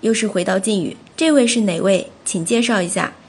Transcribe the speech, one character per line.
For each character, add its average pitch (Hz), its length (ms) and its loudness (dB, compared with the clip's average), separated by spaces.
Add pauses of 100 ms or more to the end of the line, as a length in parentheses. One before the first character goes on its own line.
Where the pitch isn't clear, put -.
又 226 120 0
是 220 160 0
回 185 160 -2
到 185 140 0
敬 196 260 -2
语， - 120 -8 (200)
这 320 160 2
位 269 140 6
是 233 160 0
哪 175 180 -2
位？ 185 300 0 (140)
请 170 200 -4
介 226 160 0
绍 233 220 0
一 175 60 -4
下。 175 260 -4 (140)